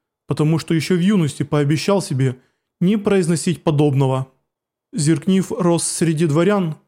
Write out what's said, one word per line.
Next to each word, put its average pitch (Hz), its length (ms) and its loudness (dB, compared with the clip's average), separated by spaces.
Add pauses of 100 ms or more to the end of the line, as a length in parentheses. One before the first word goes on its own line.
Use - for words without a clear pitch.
(280)
потому 156 300 0
что - 160 -4
еще 160 200 0
в 175 60 0
юности 175 420 0
пообещал 147 580 0
себе 131 360 -2 (440)
не 190 160 2
произносить 185 680 0
подобного. 139 640 0 (640)
Зеркниф 165 580 0
рос 170 320 0
среди 165 440 -2
дворян 170 500 0 (120)